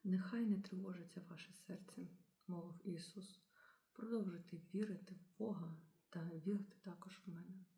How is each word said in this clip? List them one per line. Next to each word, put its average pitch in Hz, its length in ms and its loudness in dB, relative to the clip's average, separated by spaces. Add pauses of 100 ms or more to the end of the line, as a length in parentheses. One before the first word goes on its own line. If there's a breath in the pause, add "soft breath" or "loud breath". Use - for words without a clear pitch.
«Нехай 196 420 6
не 196 160 8
тривожиться 185 680 -2
ваше 165 240 -10
серце», — - 540 -8 (400)
мовив 175 400 -4
Ісус. 180 540 -4 (520 loud breath)
«Продовжуйте 202 640 0 (160)
вірити 202 420 0
в - 220 -18
Бога 165 400 0 (320)
та 170 220 -2 (140)
вірте 202 360 2
також 190 440 -8
в 190 40 -6
мене. 180 360 -8 (120)